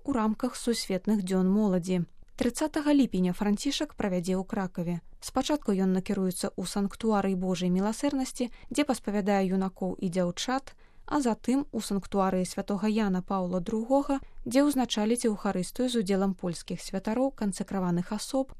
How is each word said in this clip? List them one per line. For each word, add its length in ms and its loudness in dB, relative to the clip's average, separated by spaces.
у 80 -4
рамках 480 0
Сусветных 640 0
дзён 240 2
моладзі. 560 2
Трыццатага 560 0
ліпеня 400 4
Францішак 640 0
правядзе 400 0
ў 80 0
Кракаве. 560 -4
Спачатку 480 0
ён 240 4
накіруецца 560 -2
ў 160 -6
санктуарый 720 0
Божай 320 0
міласэрнасці, 800 0
дзе 140 4
паспавядае 580 2
юнакоў 560 -2
і 80 0
дзяўчат, 640 -2
а 160 2
затым 480 2
у 80 -6
санктуарыі 720 0
святога 400 -2
Яна 320 2
Паўла 400 -2
другога, 560 0
дзе 160 6
ўзначаліць 640 2
Еўхарыстыю 560 -2
з 160 2
удзелам 320 2
польскіх 480 -6
святароў, 560 0
кансакраваных 720 -2
асоб 500 -2